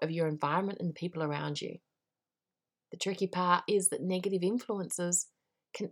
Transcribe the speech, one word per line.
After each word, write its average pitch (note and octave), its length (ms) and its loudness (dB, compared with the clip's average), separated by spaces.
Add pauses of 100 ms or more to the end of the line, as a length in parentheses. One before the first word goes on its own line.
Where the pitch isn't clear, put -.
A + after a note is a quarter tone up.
of D#3+ 80 -2
your E3 160 2
environment D#3 520 0
and F3 100 0
the D3+ 40 -4
people E3+ 300 -4
around D3 360 -2
you. - 180 -8 (1120)
The F3 60 -12
tricky F#3+ 280 0
part F3+ 420 4
is G3+ 220 4
that - 140 -2
negative F#3 400 0
influences F#3 840 0 (440)
can G3+ 180 -6